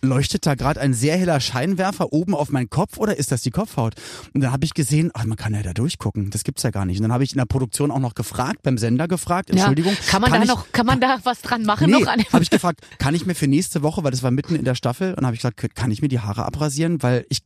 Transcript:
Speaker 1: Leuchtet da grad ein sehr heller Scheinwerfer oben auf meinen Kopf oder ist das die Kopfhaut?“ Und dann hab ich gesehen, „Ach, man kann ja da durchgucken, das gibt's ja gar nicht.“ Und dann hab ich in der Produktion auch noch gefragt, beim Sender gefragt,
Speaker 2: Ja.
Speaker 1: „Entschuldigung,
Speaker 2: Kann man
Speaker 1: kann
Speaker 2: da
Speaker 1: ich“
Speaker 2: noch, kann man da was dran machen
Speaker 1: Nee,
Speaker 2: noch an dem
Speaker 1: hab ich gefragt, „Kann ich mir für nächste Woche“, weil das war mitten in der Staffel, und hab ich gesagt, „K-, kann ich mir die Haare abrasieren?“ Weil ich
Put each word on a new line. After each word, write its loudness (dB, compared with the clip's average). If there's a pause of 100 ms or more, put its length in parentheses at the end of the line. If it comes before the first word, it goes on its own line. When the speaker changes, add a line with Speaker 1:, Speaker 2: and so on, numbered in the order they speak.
Speaker 1:
Leuchtet 0
da 2
grad -2
ein 2
sehr 2
heller 2
Scheinwerfer -2
oben 0
auf -2
meinen -2
Kopf -2
oder 0
ist -2
das -2
die -2
Kopfhaut?“ -2 (400)
Und 2
dann 0
hab -2
ich -4
gesehen, 2
„Ach, -4
man -2
kann -4
ja -2
da -6
durchgucken, -2
das -6
gibt's -6
ja 0
gar -2
nicht.“ -2
Und 0
dann 2
hab 0
ich -2
in -2
der 2
Produktion 0
auch -2
noch -2
gefragt, -4
beim 2
Sender 2
gefragt, -2
Speaker 2:
Ja. 4
Speaker 1:
„Entschuldigung, 4 (120)
Speaker 2:
Kann 2
man 4
Speaker 1:
kann 4
Speaker 2:
da 6
Speaker 1:
ich“ 2
Speaker 2:
noch, 0
kann 2
man 4
da 2
was -2
dran -2
machen 4
Speaker 1:
Nee, 8
Speaker 2:
noch 4
an 0
dem 2
Speaker 1:
hab 6
ich 0
gefragt, 2 (180)
„Kann 2
ich -2
mir 0
für 0
nächste 0
Woche“, -2
weil 2
das -4
war 2
mitten 0
in -2
der 2
Staffel, -2
und -2
hab 0
ich -10
gesagt, -2
„K-, -6
kann -2
ich -2
mir 0
die 0
Haare -4
abrasieren?“ -2
Weil 0
ich -4